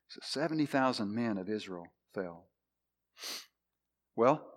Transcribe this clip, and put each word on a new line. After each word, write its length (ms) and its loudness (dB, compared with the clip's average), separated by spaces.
So 160 -18
seventy 420 0
thousand 480 2
men 240 0
of 120 -4
Israel 380 -6
fell. 340 -6
Well, 420 4